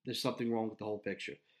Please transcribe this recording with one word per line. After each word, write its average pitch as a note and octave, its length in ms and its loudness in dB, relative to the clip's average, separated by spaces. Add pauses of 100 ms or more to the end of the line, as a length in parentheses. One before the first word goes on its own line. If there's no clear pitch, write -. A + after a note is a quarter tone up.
there's B2 180 -2
something A#2+ 300 2
wrong A2+ 180 4
with G#2+ 100 -12
the G#2 60 -4
whole G#2 120 0
picture. G2 400 -4 (240)